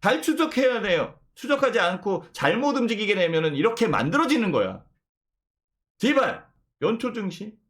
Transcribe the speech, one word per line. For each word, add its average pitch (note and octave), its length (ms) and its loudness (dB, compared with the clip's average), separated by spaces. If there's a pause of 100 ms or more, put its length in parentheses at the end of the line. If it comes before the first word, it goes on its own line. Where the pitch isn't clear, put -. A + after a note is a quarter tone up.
잘 C4 200 0
추적해야 C4 600 0
돼요. F3 380 -2 (160)
추적하지 C4 440 0
않고 F#3 540 -2
잘못 A#3+ 420 0
움직이게 A3 400 0
되면은 E3 400 0
이렇게 A3+ 320 2
만들어지는 G3 640 0
거야. F#2+ 340 -2 (1120)
제발 A3+ 500 0 (340)
연초 A3+ 320 -2
증시 G#3 440 -8 (120)